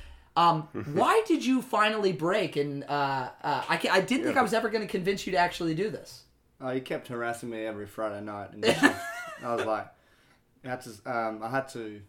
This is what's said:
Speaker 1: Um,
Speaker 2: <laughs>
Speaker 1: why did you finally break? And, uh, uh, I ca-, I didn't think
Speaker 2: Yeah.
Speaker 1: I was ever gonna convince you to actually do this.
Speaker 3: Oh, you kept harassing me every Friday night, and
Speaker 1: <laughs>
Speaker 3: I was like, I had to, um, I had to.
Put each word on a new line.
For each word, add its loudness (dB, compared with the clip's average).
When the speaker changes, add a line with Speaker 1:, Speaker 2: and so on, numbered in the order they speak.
Speaker 1:
Um, 6
Speaker 2:
<laughs> -6
Speaker 1:
why 6
did 2
you 4
finally 2
break? 0
And, 0
uh, 0
uh, 0
I 2
ca-, 0
I 6
didn't 0
think 0
Speaker 2:
Yeah. 6
Speaker 1:
I 6
was 0
ever 2
gonna -2
convince -2
you -4
to 2
actually 2
do 0
this. -10
Speaker 3:
Oh, -6
you -2
kept -6
harassing -4
me -6
every -6
Friday -6
night, -10
and -10
Speaker 1:
<laughs> 0
Speaker 3:
I -2
was -2
like, -2
I -8
had -6
to, -14
um, -4
I -6
had -2
to. -10